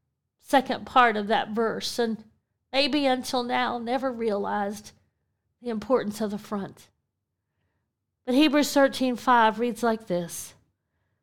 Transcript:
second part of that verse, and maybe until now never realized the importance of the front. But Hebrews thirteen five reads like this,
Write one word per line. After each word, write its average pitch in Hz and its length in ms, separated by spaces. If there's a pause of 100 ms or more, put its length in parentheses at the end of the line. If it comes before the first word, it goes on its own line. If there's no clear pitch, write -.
(400)
second 262 440
part 233 320
of 208 120
that 214 220
verse, 208 480
and 226 300 (440)
maybe 285 340
until 254 380
now 240 340
never 247 320
realized 208 800 (720)
the 240 60
importance 214 520
of 208 120
the 208 60
front. - 500 (1400)
But 247 100
Hebrews 294 380
thirteen 269 420
five 220 460
reads 240 240
like 226 240
this, 175 460 (680)